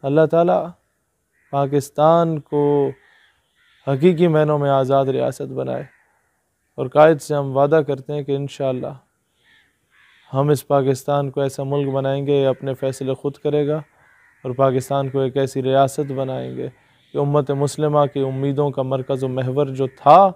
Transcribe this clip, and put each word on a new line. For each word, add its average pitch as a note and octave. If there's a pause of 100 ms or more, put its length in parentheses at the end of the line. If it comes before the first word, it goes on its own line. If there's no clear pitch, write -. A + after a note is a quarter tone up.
अल्लाह D3
ताला F3 (920)
पाकिस्तान D3
को D3 (1200)
हकीकी D#3
मायनों D3+
में C#3+
आज़ाद C3+
रियासत C3
बनाए, C3 (920)
और C3+
कायद D3+
से -
हम C#3
वादा C#3+
करते C3+
हैं D3
कि C#3
इंशाअल्लाह C3+ (1300)
हम C#3+
इस C#3
पाकिस्तान C#3
को C#3
ऐसा C#3
मुल्क C#3
बनाएंगे, C3+
ये C#3
अपने C3
फ़ैसले C3+
ख़ुद C#3+
करेगा, D3 (600)
और B2+
पाकिस्तान C3+
को C3+
एक C3
ऐसी C3+
रियासत C3+
बनाएंगे C3
कि -
उम्मत C#3+
मुस्लिमा D3
की C#3
उम्मीदों C#3
का C3
मरकज़ C3
व C3
महवर C3
जो C3
था E3+ (100)